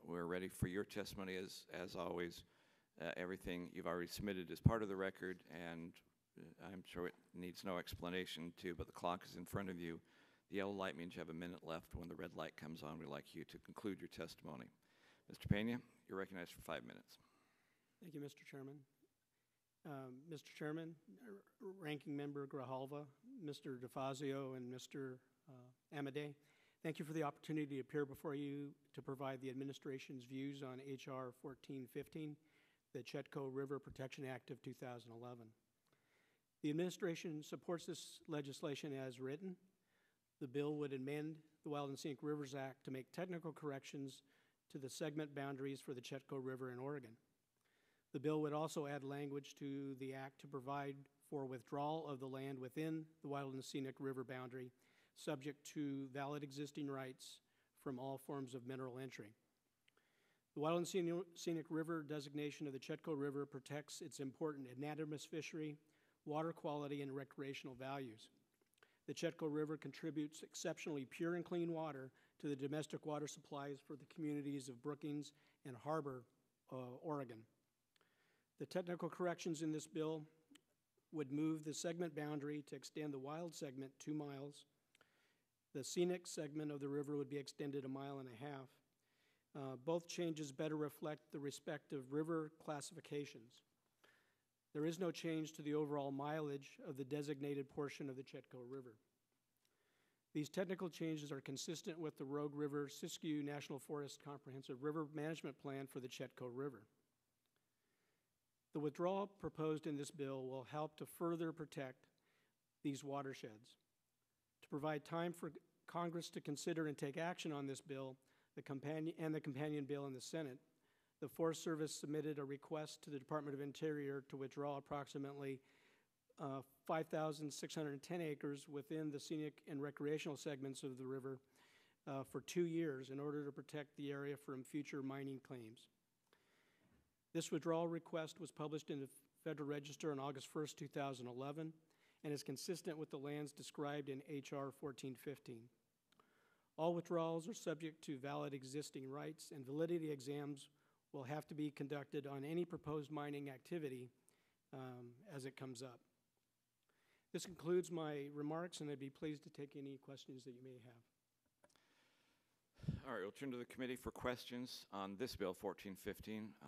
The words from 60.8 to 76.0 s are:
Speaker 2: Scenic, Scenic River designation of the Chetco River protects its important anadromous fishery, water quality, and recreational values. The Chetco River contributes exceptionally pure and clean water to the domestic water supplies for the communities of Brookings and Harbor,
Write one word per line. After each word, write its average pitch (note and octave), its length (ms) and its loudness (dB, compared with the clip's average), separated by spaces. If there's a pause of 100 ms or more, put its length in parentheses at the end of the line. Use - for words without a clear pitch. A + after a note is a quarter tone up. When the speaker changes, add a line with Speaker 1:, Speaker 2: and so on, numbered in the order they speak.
Speaker 2:
Scenic, E3+ 380 4 (100)
Scenic E3 340 2
River D#3+ 380 2
designation D3 600 0
of C3+ 60 4
the C3+ 60 2
Chetco D#3 400 2
River C#3+ 260 4
protects C#3 560 -4
its D#3 180 -6
important C#3 480 0 (120)
anadromous D3+ 480 0
fishery, D#3 500 -2 (480)
water D#3+ 280 4
quality, D3 480 0
and C#3 120 -2
recreational C3+ 600 -4
values. C3 540 -4 (800)
The D3 60 0
Chetco E3 400 2
River D3+ 220 4
contributes D3 680 -2
exceptionally D#3 640 0
pure E3 300 2
and E3+ 80 2
clean E3+ 300 4
water C#3+ 380 0 (280)
to D#3 80 0
the C#3+ 80 4
domestic C#3+ 500 2
water D3 220 2
supplies C#3+ 580 -4
for D3+ 120 -6
the D3 160 -12
communities C#3+ 560 0
of A#2+ 120 -8
Brookings D3 520 -2 (340)
and B2+ 80 -6
Harbor, C#3 480 2 (480)